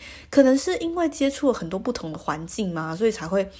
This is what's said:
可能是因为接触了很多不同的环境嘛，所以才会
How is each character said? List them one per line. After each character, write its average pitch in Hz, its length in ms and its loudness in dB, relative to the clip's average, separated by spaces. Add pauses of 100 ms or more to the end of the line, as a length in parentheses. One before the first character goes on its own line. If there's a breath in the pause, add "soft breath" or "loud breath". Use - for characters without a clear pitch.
(320 loud breath)
可 277 120 8
能 262 140 6
是 359 200 -2
因 330 180 -4
为 339 140 2
接 277 200 0
触 277 200 0
了 226 40 4
很 165 160 -8
多 185 80 -4
不 226 140 -4
同 165 200 -6
的 202 60 -8
环 160 300 -6
境 185 260 -4
嘛， 160 220 -6
所 208 100 0
以 220 60 4
才 165 160 -6
会 190 200 0 (120)